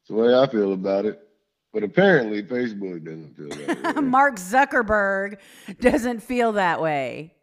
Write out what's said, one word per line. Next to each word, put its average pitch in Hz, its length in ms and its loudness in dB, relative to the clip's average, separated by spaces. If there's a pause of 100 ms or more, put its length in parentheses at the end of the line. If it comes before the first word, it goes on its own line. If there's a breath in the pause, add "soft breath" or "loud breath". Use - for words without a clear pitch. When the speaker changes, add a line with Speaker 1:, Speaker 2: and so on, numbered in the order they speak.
Speaker 1:
It's - 80 -20
the 104 60 -10
way 117 200 4
I 131 140 6
feel 101 240 0
about 98 340 0
it. 104 140 -6 (520)
But 107 120 -2
apparently 117 580 2
Facebook 101 640 -6
doesn't 80 320 -16
feel 76 120 -16 (180)
that - 160 -6
Speaker 2:
<laughs> 320 140 -2
Speaker 1:
way. 294 60 -2
Speaker 2:
Mark 262 340 2
Zuckerberg 208 1000 0 (420 loud breath)
doesn't 240 400 2
feel 240 320 0
that 180 280 2
way. 143 640 -4